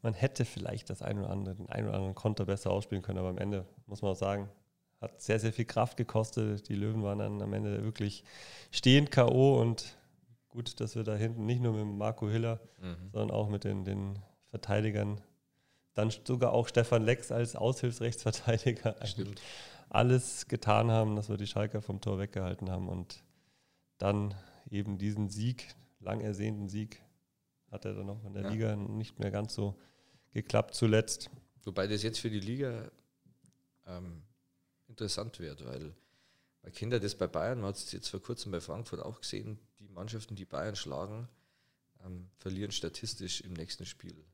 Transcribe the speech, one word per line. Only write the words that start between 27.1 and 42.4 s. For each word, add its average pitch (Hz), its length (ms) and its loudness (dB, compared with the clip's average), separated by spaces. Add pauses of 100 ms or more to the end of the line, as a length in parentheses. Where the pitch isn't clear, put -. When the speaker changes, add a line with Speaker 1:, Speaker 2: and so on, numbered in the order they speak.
Speaker 1:
hat 101 140 -12
er 101 100 -4
dann 98 160 -6
auch 107 140 -10
in 101 80 -12
der 101 120 -4
Speaker 2:
Ja. 101 60 -4
Speaker 1:
Liga 110 260 0
nicht 104 420 -6
mehr 104 120 -2
ganz 104 240 -4
so 101 240 -2 (540)
geklappt - 420 2
zuletzt. 110 560 4 (320)
Speaker 2:
Wobei 95 240 -2
das 104 160 0
jetzt 110 180 -2
für 113 100 -2
die 104 100 -2
Liga, 113 500 -4 (960)
ähm, 90 360 -10 (640)
interessant 110 540 -6
wird, 73 260 -10
weil 67 280 -10 (680)
man - 100 -20
kennt 113 200 -4
ja 120 60 4
das 101 160 0
bei 92 120 0
Bayern, 113 340 -2
man 98 80 -2
hat's - 240 -6
jetzt - 160 -8
vor 95 140 -6
kurzem 101 300 -6
bei 85 80 -2
Frankfurt 101 400 -8
auch - 200 -10
gesehen, 107 380 -8 (220)
die 104 80 -20
Mannschaften, 104 460 -10
die 98 120 -12
Bayern 95 300 -4
schlagen, 101 520 -8 (760)
ähm, 90 240 -12 (100)
verlieren 95 320 -6